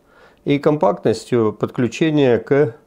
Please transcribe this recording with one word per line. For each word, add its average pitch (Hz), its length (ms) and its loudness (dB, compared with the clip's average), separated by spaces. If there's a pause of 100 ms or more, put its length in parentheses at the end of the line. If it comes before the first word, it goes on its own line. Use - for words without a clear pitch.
(440)
и 143 160 -2
компактностью 143 960 -2
подключения 127 840 0
к - 380 0 (120)